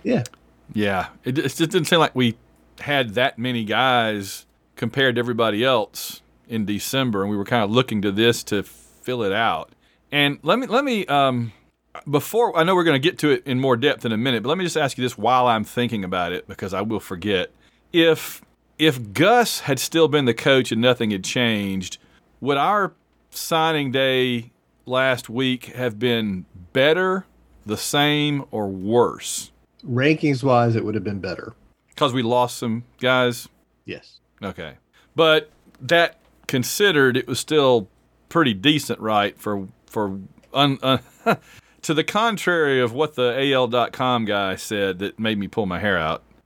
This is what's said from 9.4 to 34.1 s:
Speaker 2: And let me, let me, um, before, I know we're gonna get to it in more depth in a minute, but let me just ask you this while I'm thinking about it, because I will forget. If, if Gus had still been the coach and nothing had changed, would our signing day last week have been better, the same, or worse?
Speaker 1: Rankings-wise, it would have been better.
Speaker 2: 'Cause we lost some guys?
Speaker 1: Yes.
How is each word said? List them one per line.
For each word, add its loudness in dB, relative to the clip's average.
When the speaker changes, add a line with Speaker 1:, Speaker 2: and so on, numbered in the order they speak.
Speaker 2:
And 0
let 0
me, -6
let 0
me, -2
um, 0
before, 0
I 4
know 4
we're 2
gonna 4
get -2
to 2
it 2
in -2
more 2
depth 0
in 0
a 0
minute, 0
but -4
let 0
me -4
just -4
ask -2
you -4
this -4
while 2
I'm 2
thinking -4
about -2
it, -8
because -8
I -2
will -4
forget. -4
If, 2
if 0
Gus 4
had -2
still 2
been 2
the 4
coach 2
and 0
nothing 2
had -4
changed, -2
would -2
our 0
signing -2
day 0
last -2
week -2
have -6
been 0
better, 2
the -4
same, 0
or -4
worse? 0
Speaker 1:
Rankings-wise, 2
it -2
would -4
have -4
been -6
better. -10
Speaker 2:
'Cause 0
we 0
lost 0
some -6
guys? 0
Speaker 1:
Yes. -16